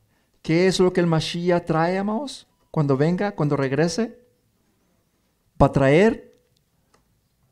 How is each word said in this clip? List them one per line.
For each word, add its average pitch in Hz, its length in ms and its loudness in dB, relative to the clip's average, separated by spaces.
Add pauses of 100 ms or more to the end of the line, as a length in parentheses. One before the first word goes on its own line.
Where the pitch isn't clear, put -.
(440)
¿Qué 170 240 2
es 180 120 0
lo 180 140 2
que 180 80 0
el 175 60 0
Mashiach 170 580 -2
trae, 170 320 -2
amados? 214 500 -8 (240)
Cuando 139 240 0
venga, 170 400 -2
cuando 147 220 -2
regrese, 151 640 -2 (1400)
va 139 60 4
a 135 60 2
traer, 147 680 2 (1120)